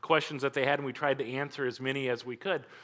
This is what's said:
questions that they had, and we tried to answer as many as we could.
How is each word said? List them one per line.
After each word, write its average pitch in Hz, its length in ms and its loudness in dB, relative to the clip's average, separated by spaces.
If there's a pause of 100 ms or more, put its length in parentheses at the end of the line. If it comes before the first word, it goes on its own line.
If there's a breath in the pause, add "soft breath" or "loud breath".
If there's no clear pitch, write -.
questions 151 420 2
that 135 120 0
they 135 100 2
had, 143 140 4
and 143 80 -6
we 127 60 -4
tried 139 260 0
to 117 100 -4
answer 139 380 -4
as 123 140 -4
many 135 280 -2
as 120 160 -2
we 123 120 -8
could. 170 260 -2 (220 loud breath)